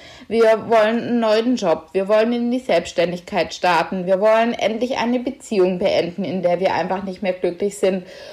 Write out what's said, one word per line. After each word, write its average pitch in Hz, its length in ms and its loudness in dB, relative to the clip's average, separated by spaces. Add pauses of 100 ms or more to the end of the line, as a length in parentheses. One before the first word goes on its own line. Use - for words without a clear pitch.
(260)
Wir 220 420 4
wollen 226 300 4
einen 233 220 -2
neuen 226 360 2
Job. 165 360 -2
Wir 190 160 0
wollen 220 240 2
in 240 180 -2
die 254 80 0
Selbstständigkeit 175 960 -2
starten. 175 520 0
Wir 190 140 2
wollen 220 340 4
endlich 226 440 -2
eine 240 220 0
Beziehung 190 580 0
beenden, 170 460 -2
in 180 180 -4
der 175 160 0
wir 185 160 0
einfach 185 300 -4
nicht 190 180 -8
mehr 185 100 -2
glücklich 180 460 -4
sind. 190 280 0 (260)